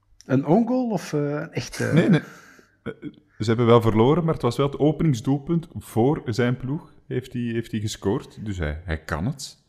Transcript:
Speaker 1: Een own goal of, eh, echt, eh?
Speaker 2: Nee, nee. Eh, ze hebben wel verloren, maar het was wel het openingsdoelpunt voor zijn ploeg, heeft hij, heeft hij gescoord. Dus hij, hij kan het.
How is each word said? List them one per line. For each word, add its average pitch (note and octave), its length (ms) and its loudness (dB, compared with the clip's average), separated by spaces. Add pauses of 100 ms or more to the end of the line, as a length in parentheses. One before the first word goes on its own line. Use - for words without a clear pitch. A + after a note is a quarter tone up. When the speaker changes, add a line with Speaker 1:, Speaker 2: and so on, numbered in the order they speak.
(260)
Speaker 1:
Een C3+ 200 2
own G#3 220 4
goal B3+ 220 -2
of, F#3 240 -4
eh, D3 420 -4
echt, - 240 -8
eh? A#2 140 -2
Speaker 2:
Nee, F3 160 4
nee. E3 120 6 (640)
Eh, A#2 100 -10 (460)
ze A2 60 -4
hebben A#2 200 2
wel A#2 160 8
verloren, A#2 420 4
maar D#3+ 100 0
het - 100 -4
was A#2+ 140 0
wel C#3 120 2
het - 100 -6
openingsdoelpunt D3 880 0 (100)
voor A#2+ 480 0
zijn B2 320 0
ploeg, C3+ 340 -8 (160)
heeft B2+ 260 -6
hij, B2 80 -6
heeft A#2 300 -4
hij A2 80 -4
gescoord. G#2+ 680 -4
Dus G2+ 120 -6
hij, D2+ 280 -4
hij D#2+ 180 -6
kan E2 220 -6
het. - 320 -8 (120)